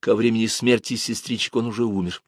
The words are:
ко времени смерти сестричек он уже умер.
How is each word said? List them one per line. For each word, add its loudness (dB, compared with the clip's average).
ко 4
времени 2
смерти 2
сестричек -4
он 0
уже -2
умер. -2